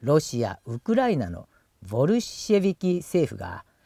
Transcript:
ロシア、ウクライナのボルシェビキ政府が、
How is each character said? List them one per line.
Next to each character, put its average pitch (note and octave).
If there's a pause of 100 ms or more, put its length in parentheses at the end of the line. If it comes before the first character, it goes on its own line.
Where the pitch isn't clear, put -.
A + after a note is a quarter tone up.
ロ C#3+
シ A#2+
ア、 F#2+
ウ A#2
ク A3+
ラ B3
イ F#3
ナ G2+
の - (400)
ボ A2+
ル A3+
シ -
ェ G3+
ビ F#3+
キ F3+
政 D#3
府 G2
が、 F2+ (220)